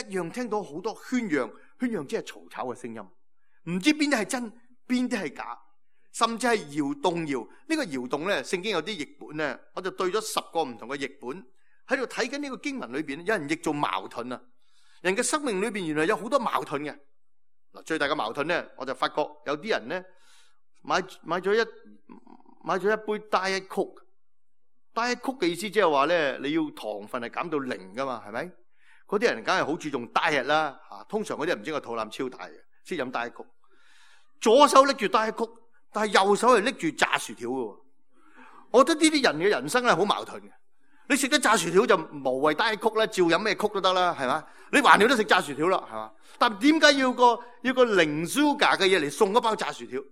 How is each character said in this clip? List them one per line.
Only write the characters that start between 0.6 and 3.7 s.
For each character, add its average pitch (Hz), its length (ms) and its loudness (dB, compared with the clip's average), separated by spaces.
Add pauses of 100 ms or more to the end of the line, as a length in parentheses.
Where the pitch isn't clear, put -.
好 151 200 -12
多 208 140 -6
喧 240 340 -4
嚷， 131 200 0 (300)
喧 247 120 -2
嚷 170 160 -4
即 220 100 -4
係 - 60 -4
嘈 85 260 -18
吵 110 160 -8
嘅 120 100 -6
聲 113 200 -12
音， 110 60 -12 (720)